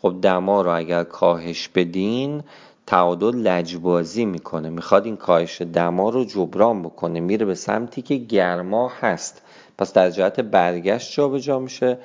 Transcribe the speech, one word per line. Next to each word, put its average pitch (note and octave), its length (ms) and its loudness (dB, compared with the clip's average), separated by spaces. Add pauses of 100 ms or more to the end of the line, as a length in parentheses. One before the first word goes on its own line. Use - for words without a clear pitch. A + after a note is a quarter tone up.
خب، F#2 200 2
دما F#2+ 400 4
رو E2+ 140 2
اگر E2+ 280 0
کاهش E2+ 640 0
بدین، A2 760 -2 (440)
تعادل F2+ 500 2
لجبازی F2 880 0
می‌کنه. E2 460 -6
می‌خواد F#2+ 340 2
این A2 120 -6
کاهش E2+ 460 0
دما F2 480 0
رو B2 140 0
جبران G2+ 580 0
بکنه، E2 380 -6
میره G#2 260 0
به F#2+ 80 -2
سمتی A2+ 480 -6
که C#3+ 140 -2
گرما G#2 840 0
هست. - 420 -2 (360)
پس - 140 -4
در F#2 180 6
جهت G2 300 0
برگشت F#2+ 720 0
جابجا C3+ 460 0
می‌شه B2+ 460 -2